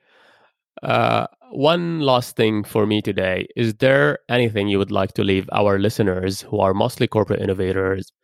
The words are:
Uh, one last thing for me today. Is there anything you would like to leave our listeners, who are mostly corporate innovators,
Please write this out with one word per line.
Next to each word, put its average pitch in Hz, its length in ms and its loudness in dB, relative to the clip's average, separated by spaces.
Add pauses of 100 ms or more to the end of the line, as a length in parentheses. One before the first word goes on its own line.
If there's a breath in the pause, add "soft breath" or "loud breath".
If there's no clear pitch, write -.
(840 soft breath)
Uh, 117 440 0 (240)
one 165 500 0
last 127 340 0
thing 110 280 0
for 107 220 0
me 107 160 0
today. 95 540 -2
Is 113 200 0
there 139 520 2
anything 110 400 0
you 101 100 2
would 98 140 0
like 98 220 -2
to 107 100 -2
leave 98 280 0
our 101 280 2
listeners, 95 640 0
who - 180 -4
are 95 140 2
mostly 113 340 0
corporate 104 340 -2
innovators, 95 680 -2 (120)